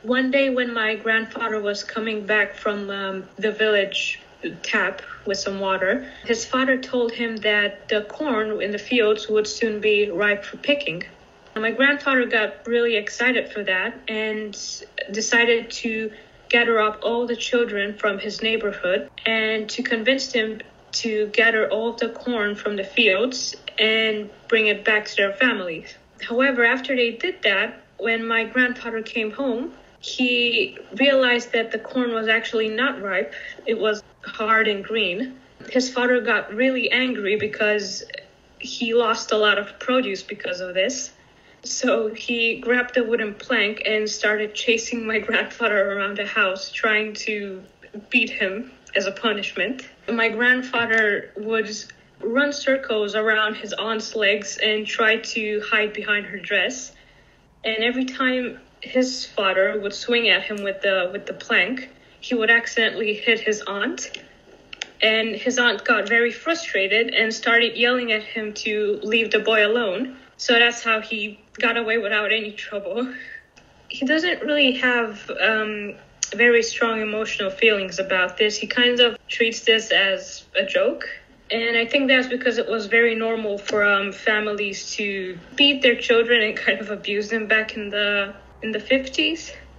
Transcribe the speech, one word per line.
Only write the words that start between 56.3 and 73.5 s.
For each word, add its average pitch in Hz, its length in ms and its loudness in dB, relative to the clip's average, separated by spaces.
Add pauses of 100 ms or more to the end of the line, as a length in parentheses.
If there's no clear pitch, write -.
dress. 202 540 -4 (720)
And 220 200 -2
every 254 220 0
time 254 540 -2 (220)
his - 440 0
father 196 560 2
would 202 120 -4
swing 233 360 2
at 190 140 4
him 208 200 -6
with 196 180 -4
the, 190 300 2
with 202 140 -8
the - 80 -10
plank, 220 560 0 (300)
he - 160 -4
would 226 160 4
accidentally 220 600 2
hit 220 260 0
his 214 240 -2
aunt. - 580 -6 (800)
And 220 340 2
his 247 220 0
aunt 240 280 4
got 208 220 4
very 233 240 4
frustrated 220 800 0
and 220 200 2
started 233 420 2
yelling 240 360 2
at 214 120 0
him 214 320 -6
to 208 460 -2
leave 220 300 0
the 214 80 4
boy 214 260 4
alone. 220 520 0 (200)
So - 160 0
that's 240 300 4
how 220 180 0
he 214 380 -8 (200)
got 233 180 2
away 226 200 0
without 208 340 0
any 214 200 -2
trouble. 208 600 -6 (800)